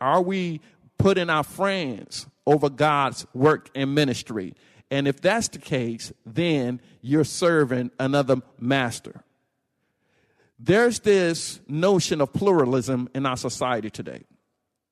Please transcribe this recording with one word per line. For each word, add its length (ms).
Are 220
we 380
putting 300
our 160
friends 840
over 240
God's 640
work 400
and 180
ministry? 640
And 200
if 120
that's 280
the 100
case, 540
then 560
you're 220
serving 760
another 380
master. 640
There's 420
this 680
notion 520
of 120
pluralism 840
in 120
our 100
society 540
today. 320